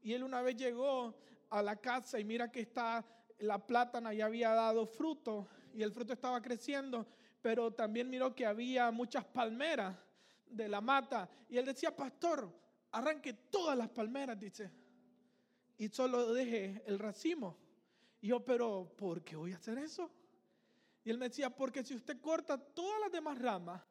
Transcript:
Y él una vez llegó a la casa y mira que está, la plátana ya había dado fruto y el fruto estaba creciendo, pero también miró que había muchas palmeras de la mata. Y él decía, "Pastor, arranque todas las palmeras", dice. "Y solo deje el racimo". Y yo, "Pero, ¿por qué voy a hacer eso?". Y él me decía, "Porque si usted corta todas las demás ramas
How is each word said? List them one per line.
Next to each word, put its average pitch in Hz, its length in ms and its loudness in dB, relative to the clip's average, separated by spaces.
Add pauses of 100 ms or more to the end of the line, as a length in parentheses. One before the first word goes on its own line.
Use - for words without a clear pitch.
Y 220 100 -2
él 247 100 -2
una 262 180 -2
vez 254 140 2
llegó 247 600 0 (340)
a 208 140 2
la 208 140 0
casa 247 420 -2
y 214 40 -2
mira 226 280 -2
que 254 100 -8
está, 226 440 -2 (340)
la 208 260 0
plátana 240 480 2
ya 214 120 2
había 226 240 2
dado 226 380 6
fruto 226 600 -2 (260)
y 214 100 -2
el 214 80 0
fruto 233 220 -6
estaba 247 280 -2
creciendo, 247 640 -4 (360)
pero 226 300 4
también 233 380 0
miró 254 240 2
que 247 120 0
había 240 460 4
muchas 233 340 -2
palmeras 233 680 0 (520)
de 220 200 -6
la 208 140 -2
mata. 254 480 2 (180)
Y 240 100 0
él 254 80 4
decía, 302 300 -2
"Pastor, 277 560 -2 (400)
arranque 285 420 -2
todas 311 440 0
las 226 120 0
palmeras", 240 500 -4
dice. 196 320 -10 (1040)
"Y 214 120 -2
solo 247 440 2
deje 226 540 0
el 202 100 0
racimo". 214 600 -2 (640)
Y 208 80 -2
yo, 240 140 4
"Pero, 226 540 2
¿por 175 260 -4
qué 160 120 -12
voy 165 180 -6
a 180 40 -10
hacer 220 200 -6
eso?". 311 320 -6 (960)
Y 226 60 -6
él 226 80 0
me 254 120 -4
decía, 262 200 -2
"Porque 269 340 -4
si 277 100 -8
usted 247 280 -8
corta 320 360 0
todas 370 440 -4
las 403 100 -2
demás 311 260 -4
ramas 185 540 -4